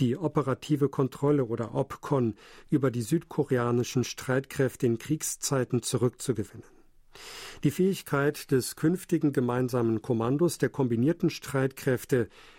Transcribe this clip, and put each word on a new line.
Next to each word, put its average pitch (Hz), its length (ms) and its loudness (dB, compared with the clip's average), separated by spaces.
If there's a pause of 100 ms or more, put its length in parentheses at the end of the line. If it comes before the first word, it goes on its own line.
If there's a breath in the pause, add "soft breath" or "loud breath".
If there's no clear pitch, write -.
die 127 160 2
operative 143 720 0
Kontrolle 139 560 0
oder 110 280 -6
opcon 131 640 -2 (340 loud breath)
über 135 220 2
die 120 120 -2
südkoreanischen 123 1000 0
Streitkräfte - 840 -2
in 117 120 2
Kriegszeiten - 840 -2
zurückzugewinnen. - 840 -2 (960 loud breath)
Die 147 80 2
Fähigkeit 151 800 0
des 127 240 2
künftigen 156 580 0
gemeinsamen 120 720 0
Kommandos 131 560 0
der 131 120 2
kombinierten 131 600 0
Streitkräfte, 131 960 0 (300 loud breath)